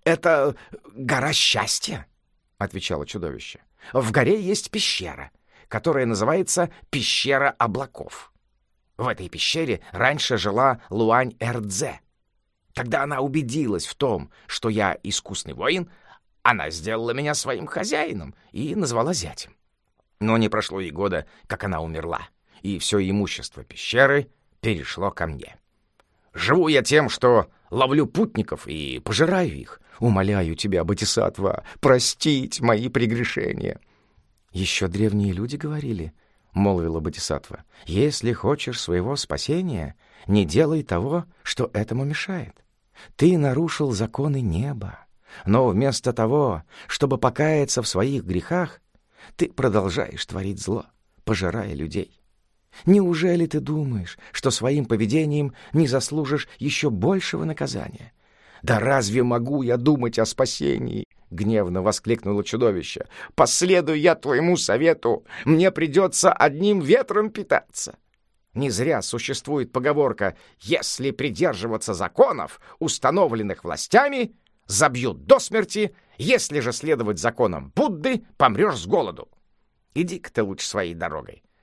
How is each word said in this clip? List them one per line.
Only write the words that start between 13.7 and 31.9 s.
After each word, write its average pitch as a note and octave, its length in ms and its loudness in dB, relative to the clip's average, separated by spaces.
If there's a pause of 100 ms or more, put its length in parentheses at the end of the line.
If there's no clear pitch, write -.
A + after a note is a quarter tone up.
в - 80 -14
том, G2+ 340 -2 (160)
что - 240 -4
я G#2 320 0
искусный - 520 -8
воин, D3+ 360 -2 (540)
она G2 260 4
сделала A2 420 -4
меня D3 220 -2
своим D3 320 -4
хозяином G#3+ 720 -4 (160)
и C#3+ 240 -6
назвала C#3 380 0
зятем. - 420 -8 (640)
Но A2+ 180 2
не A2 120 2
прошло G#2 320 -4
и E2+ 100 -8
года, E2+ 340 -2 (220)
как - 160 -6
она F#2 160 -2
умерла, D#2+ 480 -6 (340)
и F#2+ 160 -4
все G2+ 220 0
имущество F#2+ 640 -2
пещеры C#3 640 2 (300)
перешло F#2 520 -2
ко - 160 -4
мне. - 300 -12 (760)
Живу D#3 340 4
я C#3+ 160 6
тем, C#3+ 260 4
что A#2+ 380 4 (220)
ловлю C3 360 4
путников E3 600 -2
и C#2 320 -8
пожираю D#3 560 0
их. - 240 -16 (200)
Умоляю F#2+ 560 2
тебя, F#2+ 280 0
Бодхисаттва, G2 800 0 (160)
простить C3 840 2